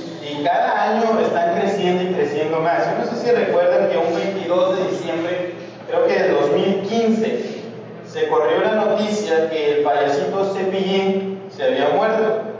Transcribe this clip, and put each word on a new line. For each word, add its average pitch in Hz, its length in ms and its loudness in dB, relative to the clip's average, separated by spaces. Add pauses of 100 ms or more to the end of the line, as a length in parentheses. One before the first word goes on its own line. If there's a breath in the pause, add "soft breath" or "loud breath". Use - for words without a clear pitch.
(240)
Y 147 220 -6
cada - 380 2
año 220 360 2
están 170 400 0
creciendo 180 440 0
y 180 100 0
creciendo 151 480 -2
más. 170 240 0
Yo - 180 -2
no - 80 -4
sé - 60 -6
si 240 140 0
recuerdan - 580 2
que 175 80 0
un 165 180 0
veintidós 190 640 0
de 185 100 -2
diciembre, 175 680 -4 (320 loud breath)
creo - 200 2
que 180 160 2
de - 60 2
dos - 220 2
mil 190 320 2
quince, 226 800 0 (440)
se - 220 -2
corrió - 320 2
la 220 140 2
noticia 208 760 0
que 147 300 0
el 147 40 4
payasito 147 720 0
Cepillín 190 960 0
se - 140 -8
había - 260 2
muerto. 214 540 2 (160)